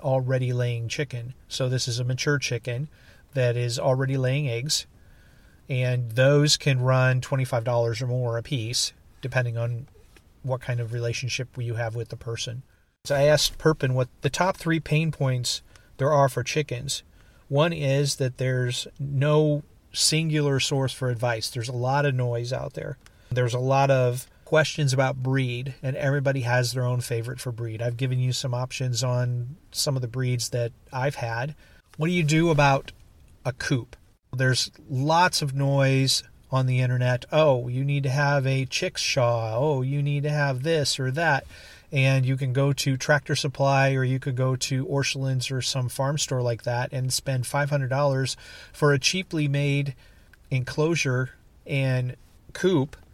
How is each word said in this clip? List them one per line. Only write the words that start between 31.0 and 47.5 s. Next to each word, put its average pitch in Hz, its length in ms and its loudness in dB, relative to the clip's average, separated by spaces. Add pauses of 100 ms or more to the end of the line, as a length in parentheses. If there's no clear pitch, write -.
had. 120 400 -6 (420)
What 156 100 0
do 180 60 0
you 175 100 2
do 160 280 4
about 143 400 4 (520)
a 123 80 -2
coop? - 440 -4 (360)
There's 127 380 0 (180)
lots 160 540 2
of 135 140 -4
noise 135 680 2 (280)
on 131 160 0
the 127 140 2
internet. 123 500 0
"Oh, 139 360 4
you 127 160 -2
need 143 200 0
to 135 80 0
have 143 340 2
a 135 200 0
Chickshaw. 117 920 -2
Oh, 139 240 0
you 139 220 -2
need 143 200 0
to 147 60 0
have 143 320 0
this 151 380 0
or 131 120 -2
that." 147 360 2 (440)
And 135 320 4
you 131 140 0
can 131 160 -2
go 139 180 2
to - 260 0
Tractor 151 380 0
Supply, 135 580 2
or 131 100 0
you 131 160 0
could 131 160 -4
go 131 200 2
to 131 300 -2
Orscheln's 135 640 -2
or 131 140 -2
some 127 260 -2
farm 143 300 -2
store 127 240 -2
like 120 180 -2
that 123 320 -2
and 127 180 -2
spend 127 360 -2
five 143 240 -2